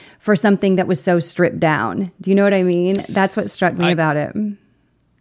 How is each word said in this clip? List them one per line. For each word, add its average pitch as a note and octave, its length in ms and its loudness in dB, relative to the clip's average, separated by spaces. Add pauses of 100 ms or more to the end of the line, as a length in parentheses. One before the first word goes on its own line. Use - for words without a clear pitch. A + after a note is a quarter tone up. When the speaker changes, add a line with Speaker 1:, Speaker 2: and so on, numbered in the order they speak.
(180)
Speaker 1:
for G#3 180 0
something G3 400 2
that F3+ 100 0
was F#3 140 -2
so F3 200 2
stripped - 400 -2
down. D#3 500 -2 (100)
Do - 80 -6
you G3 60 2
know G3 100 4
what G3+ 80 4
I F#3+ 120 2
mean? F3+ 320 0 (120)
That's F#3+ 280 -2
what G#3 120 -4
struck - 300 -2
me F3 80 0
Speaker 2:
I E3 60 2
Speaker 1:
about D#3 240 0
it. D3 200 -6 (840)